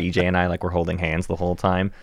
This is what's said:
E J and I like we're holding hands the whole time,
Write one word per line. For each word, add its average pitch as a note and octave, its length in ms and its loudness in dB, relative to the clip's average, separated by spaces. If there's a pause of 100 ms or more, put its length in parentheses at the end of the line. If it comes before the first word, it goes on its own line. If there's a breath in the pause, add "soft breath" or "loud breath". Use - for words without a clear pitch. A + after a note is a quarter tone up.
E F2+ 80 0
J F2+ 160 2
and F#2 100 2
I F2+ 120 4
like F2 160 -2
we're F2+ 80 -2
holding E2+ 260 0
hands E2 300 -2
the F2+ 80 -2
whole F2 200 -2
time, F#2 360 2 (100)